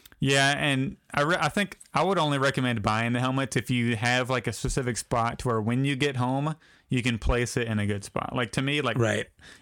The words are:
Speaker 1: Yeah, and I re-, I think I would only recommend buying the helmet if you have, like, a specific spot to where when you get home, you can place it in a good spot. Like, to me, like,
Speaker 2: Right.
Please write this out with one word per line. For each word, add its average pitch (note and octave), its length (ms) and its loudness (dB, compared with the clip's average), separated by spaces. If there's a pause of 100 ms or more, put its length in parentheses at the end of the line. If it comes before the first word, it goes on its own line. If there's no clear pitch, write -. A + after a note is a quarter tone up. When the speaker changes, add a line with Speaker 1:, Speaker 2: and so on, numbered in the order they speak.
(180)
Speaker 1:
Yeah, C#3 380 4
and C3+ 420 -2 (140)
I D3 100 2
re-, E3 180 2
I D#3 80 2
think G3+ 300 -2 (160)
I D3+ 100 4
would F#3+ 120 2
only D3 220 2
recommend C3 420 0
buying A2+ 320 0
the A#2+ 60 0
helmet C3 380 -2
if - 140 -2
you A#2+ 260 2
have, A#2+ 340 0
like, B2+ 160 0
a A#2 60 -2
specific B2 440 -2
spot A#2 440 -2
to B2+ 80 -4
where A2+ 120 0
when A#2+ 240 0
you C#3 120 0
get C#3 180 0
home, C3+ 400 -2 (340)
you B2+ 140 0
can A#2 160 0
place A#2+ 380 0
it A#2+ 100 0
in G#2+ 140 0
a G#2 60 0
good G2+ 180 -2
spot. - 300 -6
Like, B2 180 -2
to C3+ 100 -2
me, C#3+ 200 0
like, A#2 160 -2
Speaker 2:
Right. A2 280 0 (360)